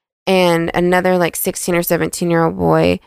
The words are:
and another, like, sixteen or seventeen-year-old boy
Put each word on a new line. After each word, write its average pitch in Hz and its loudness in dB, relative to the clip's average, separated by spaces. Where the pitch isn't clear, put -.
and 175 2
another, 180 2
like, 170 -2
sixteen - -4
or 175 0
seventeen-year-old 170 -2
boy 170 2